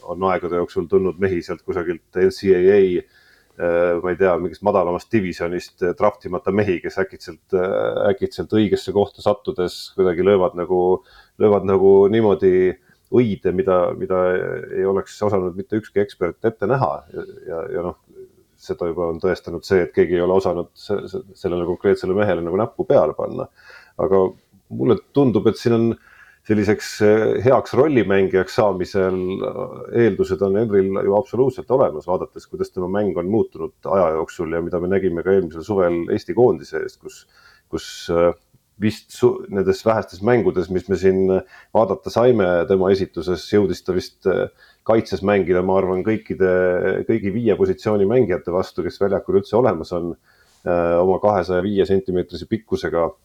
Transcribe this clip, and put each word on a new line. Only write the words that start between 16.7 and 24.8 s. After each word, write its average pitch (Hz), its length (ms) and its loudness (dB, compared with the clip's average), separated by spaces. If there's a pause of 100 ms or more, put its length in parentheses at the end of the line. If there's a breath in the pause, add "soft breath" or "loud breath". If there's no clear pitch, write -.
näha. 120 240 0 (180)
Ja, 82 120 -10 (260)
ja, 82 80 -8 (160)
ja 87 160 -4
noh, - 80 -12 (580)
seda - 320 -8
juba 85 240 -4
on 82 80 -10
tõestanud 85 480 -6
see, 92 160 4
et - 80 -8
keegi 90 240 2
ei 87 80 2
ole 92 160 2
osanud 87 320 -4
se-, - 300 -8 (100)
se-, 95 80 -8 (160)
sellele 87 320 -4
konkreetsele 95 480 0
mehele 101 240 0
nagu 85 160 -4
näppu 117 320 -4
peale 92 300 4
panna. - 320 -8 (500 loud breath)
Aga 95 220 2 (500)
mulle 120 240 0 (160)